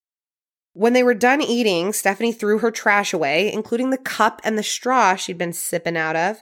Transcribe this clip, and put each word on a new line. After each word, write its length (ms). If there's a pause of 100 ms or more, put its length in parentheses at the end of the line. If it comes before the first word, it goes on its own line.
(760)
When 200
they 80
were 120
done 280
eating, 500
Stephanie 400
threw 260
her 120
trash 420
away, 400
including 380
the 80
cup 440
and 160
the 40
straw 540
she'd 220
been 140
sipping 460
out 180
of, 260